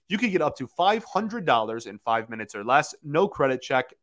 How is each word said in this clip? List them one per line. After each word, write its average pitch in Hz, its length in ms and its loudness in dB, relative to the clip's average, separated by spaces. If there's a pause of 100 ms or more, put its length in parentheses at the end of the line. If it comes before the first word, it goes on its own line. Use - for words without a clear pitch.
You 202 100 -4
can 220 140 -2
get 175 100 2
up 147 160 0
to 127 100 -8
five 208 360 2
hundred 208 420 -4
dollars 113 400 2
in 104 140 -12
five 113 300 -2
minutes 110 260 -10
or 101 80 -8
less, 135 400 2
no 160 240 2
credit 135 340 0
check, 127 420 -2